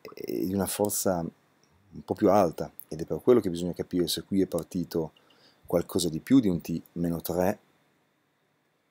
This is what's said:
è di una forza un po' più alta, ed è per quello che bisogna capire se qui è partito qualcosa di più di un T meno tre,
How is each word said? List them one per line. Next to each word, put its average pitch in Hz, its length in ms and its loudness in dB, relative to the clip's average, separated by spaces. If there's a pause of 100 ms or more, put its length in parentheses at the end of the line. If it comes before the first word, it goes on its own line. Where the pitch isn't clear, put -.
è - 420 -6
di 95 100 -2
una 95 120 0
forza 98 580 0 (680)
un - 140 -18
po' 101 100 -4
più 101 160 4
alta, 87 400 2 (180)
ed 78 120 -8
è 82 40 -8
per 80 160 -4
quello 123 200 6
che 95 100 -2
bisogna 87 220 -4
capire 87 360 -2
se 80 140 -4
qui 98 180 0
è 92 60 2
partito 82 680 -4 (540)
qualcosa 87 420 0
di 80 120 -4
più 135 200 4
di 107 80 2
un 85 120 0
T 82 200 -6 (120)
meno 85 280 -4
tre, 90 380 0 (1300)